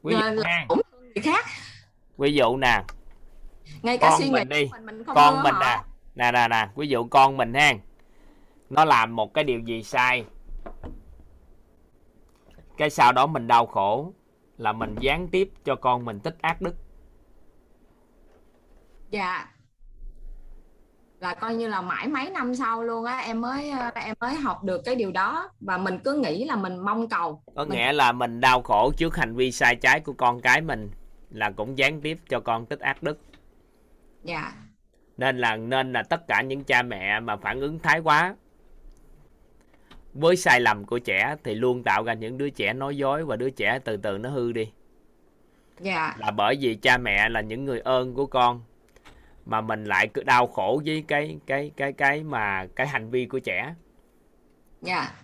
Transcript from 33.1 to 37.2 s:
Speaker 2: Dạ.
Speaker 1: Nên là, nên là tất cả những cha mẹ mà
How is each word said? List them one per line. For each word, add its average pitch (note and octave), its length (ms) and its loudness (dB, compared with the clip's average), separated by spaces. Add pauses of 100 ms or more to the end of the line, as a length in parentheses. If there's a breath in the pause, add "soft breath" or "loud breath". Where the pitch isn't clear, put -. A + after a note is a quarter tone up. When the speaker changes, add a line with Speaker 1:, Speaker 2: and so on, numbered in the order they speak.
Speaker 2:
Dạ. E3 300 -10 (640)
Speaker 1:
Nên B2+ 200 -2
là, A#2 180 0
nên B2+ 380 -2
là A2+ 100 0
tất - 240 -4
cả A#2+ 140 2
những C3+ 220 -6
cha B2+ 180 4
mẹ G#2 380 -2
mà A2 180 -4